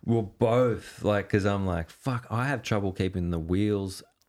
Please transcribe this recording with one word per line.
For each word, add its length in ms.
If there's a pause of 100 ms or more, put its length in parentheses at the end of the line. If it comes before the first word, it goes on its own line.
Well, 160
both. 840
Like, 260
'cause 160
I'm 200
like, 240
"Fuck, 400
I 180
have 140
trouble 320
keeping 380
the 80
wheels 640 (260)